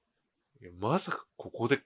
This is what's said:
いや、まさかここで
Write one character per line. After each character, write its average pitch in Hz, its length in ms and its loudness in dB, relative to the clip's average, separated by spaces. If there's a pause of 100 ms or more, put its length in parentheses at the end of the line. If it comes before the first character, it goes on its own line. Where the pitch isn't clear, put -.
(600)
い - 40 -18
や、 90 140 -16
ま 113 200 4
さ - 140 -6
か - 120 -4 (120)
こ - 160 -12
こ 117 160 0
で 135 180 4